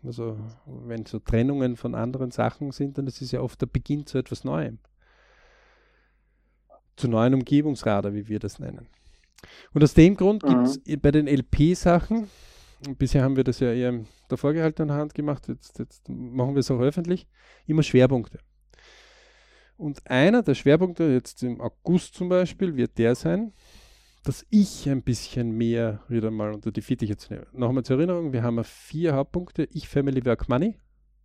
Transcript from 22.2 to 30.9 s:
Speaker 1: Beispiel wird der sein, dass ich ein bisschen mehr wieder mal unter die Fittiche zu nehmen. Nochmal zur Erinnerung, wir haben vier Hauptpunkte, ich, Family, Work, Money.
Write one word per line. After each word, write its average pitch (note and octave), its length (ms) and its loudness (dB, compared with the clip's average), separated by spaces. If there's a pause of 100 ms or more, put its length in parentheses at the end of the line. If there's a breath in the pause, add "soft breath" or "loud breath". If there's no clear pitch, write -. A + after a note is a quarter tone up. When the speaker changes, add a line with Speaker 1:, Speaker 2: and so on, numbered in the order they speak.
Speaker 1:
Beispiel F3+ 460 0
wird A#2+ 220 -2
der A#2 180 4
sein, G3+ 380 -4 (720 soft breath)
dass - 260 -6
ich G#3 400 2
ein C3+ 120 -2
bisschen A#2 500 -4
mehr A#2 560 -2
wieder A2 240 -2
mal G#2+ 220 -4
unter G#2+ 180 -8
die G#2+ 100 -6
Fittiche A2 360 -4
zu - 160 -14
nehmen. - 180 -16
Nochmal B2+ 320 -2
zur C3 140 0
Erinnerung, E3+ 340 0
wir A#2+ 120 -2
haben A#2 200 0
vier D#3 520 -4
Hauptpunkte, E3 560 -4
ich, - 180 -10
Family, C#3 360 0
Work, A#2 220 0
Money. D#3+ 300 0 (480)